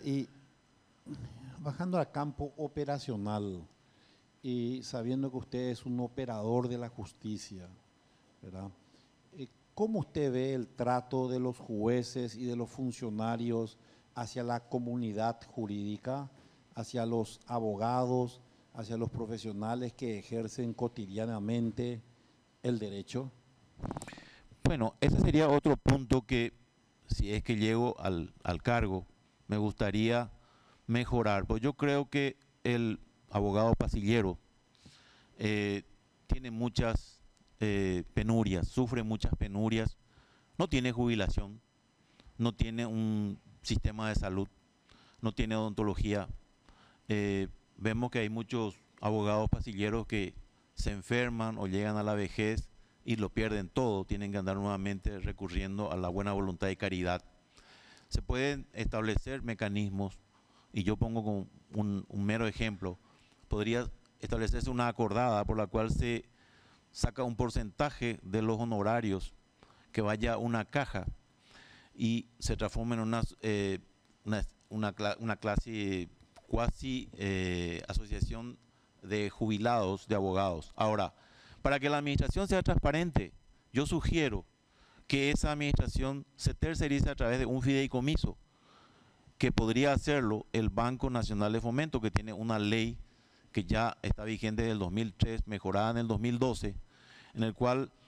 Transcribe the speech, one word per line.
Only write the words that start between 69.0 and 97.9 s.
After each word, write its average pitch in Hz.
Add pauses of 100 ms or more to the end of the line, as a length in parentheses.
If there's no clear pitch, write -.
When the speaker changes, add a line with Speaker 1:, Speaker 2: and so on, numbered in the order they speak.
Speaker 2:
que 110
vaya 107
a 107
una 117
caja 107 (880)
y 117 (120)
se -
transforme 113
en 117
una, 113 (200)
eh, 101 (460)
una, 104 (240)
una 104
cla-, 104
una 110
clase 101 (380)
cuasi, 120
eh, 90
asociación 107 (440)
de 101
jubilados, 107
de 107
abogados. 95
Ahora, 107 (480)
para 139
que 143
la 147
administración 143
sea 185
transparente, 156 (400)
yo 139
sugiero 147 (640)
que 139
esa 151
administración 139 (120)
se -
tercerice 147
a 139
través 123
de 131
un 127
fideicomiso, 135 (1000)
que 127
podría 120
hacerlo 123
el 113
Banco 117
Nacional 107
de 113
Fomento, 127
que 110
tiene 107
una 110
ley 113 (540)
que 101
ya 110
está 104
vigente 110
desde 113
el 107
dos 92
mil 110
tres, 113
mejorada 101
en 117
el 117
dos 104
mil 120
doce, 110 (580)
en 107
el 110
cual 123 (180)